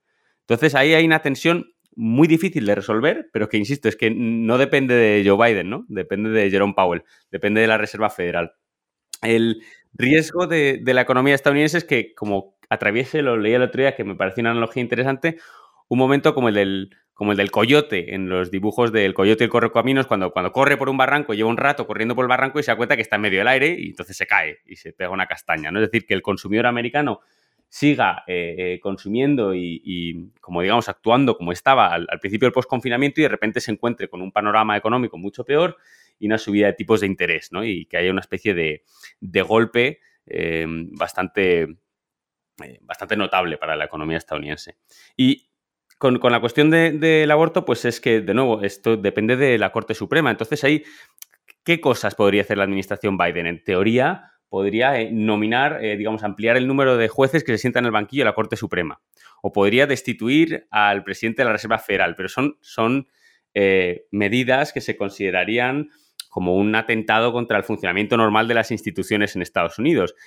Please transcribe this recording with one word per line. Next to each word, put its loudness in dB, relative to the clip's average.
Entonces, 0
ahí 4
hay 6
una 2
tensión -2
muy 2
difícil 0
de 2
resolver, -2
pero -2
que, -2
insisto, -2
es -2
que 0
no 0
depende 2
de 4
Joe 6
Biden, 0
¿no? -10
Depende -4
de 2
Jerome 2
Powell, 2
depende 0
de 4
la 4
Reserva -2
Federal. -4
El 2
riesgo 0
de, 0
de 2
la 4
economía 4
estadounidense 2
es -2
que, -2
como -4
atraviese, -2
lo 0
leí 2
el 4
otro 0
día, 2
que -8
me -8
pareció -4
una 0
analogía -2
interesante, -2
un 0
momento 4
como 2
el 2
del, -2
como -2
el 0
del 2
coyote, 2
en -6
los -2
dibujos -2
del 2
coyote 4
y -
el 0
correcaminos, 2
cuando, -2
cuando -4
corre 4
por -2
un -2
barranco, 0
lleva 0
un 0
rato 0
corriendo -4
por 0
el 0
barranco 0
y 0
se -2
da 0
cuenta 0
que -2
está -4
en 0
medio 0
del 2
aire 2
y -8
entonces -14
se -6
cae 0
y -20
se -20
pega -8
una -2
castaña, -6
¿no? -2
Es 2
decir, -2
que -4
el -2
consumidor -2
americano -2
siga, 0
eh, -6
eh, -4
consumiendo -2
y, -6
y, -8
como -6
digamos, 0
actuando 2
como -8
estaba 4
al, -2
al -8
principio -2
del 2
posconfinamiento -2
y 4
de 2
repente -4
se -6
encuentre -4
con -12
un -10
panorama 0
económico -2
mucho -10
peor 0
y -4
una 2
subida 2
de 2
tipos 0
de 0
interés, -4
¿no? -6
Y -6
que -6
haya 0
una -2
especie -4
de, -4
de -2
golpe, 0
eh, -6
bastante, 0
eh, -20
bastante -6
notable -2
para -4
la -4
economía -6
estadounidense. -10
Y 0
con, 2
con 4
la 4
cuestión 2
de, 4
del 2
aborto, 2
pues -2
es -2
que, 2
de -2
nuevo, 2
esto 0
depende 0
de 2
la 0
Corte -4
Suprema. 0
Entonces, -6
ahí, 2
¿qué 0
cosas 0
podría 4
hacer -2
la 2
administración -4
Biden? 0
En -6
teoría, 0
podría, 0
eh, -4
nominar, 0
eh, -4
digamos, -6
ampliar 0
el 0
número 2
de 2
jueces 0
que -4
se 0
sientan -2
en 0
el -2
banquillo -2
de 2
la -2
Corte -4
Suprema. -6
O -6
podría 4
destituir -2
al 2
presidente -4
de 2
la 2
Reserva -2
Federal, -2
pero -8
son, -4
son, -4
eh, 2
medidas 0
que -8
se -8
considerarían -2
como 0
un 2
atentado 0
contra -2
el 0
funcionamiento -2
normal 4
de 2
las 0
instituciones -2
en -4
Estados -4
Unidos, 0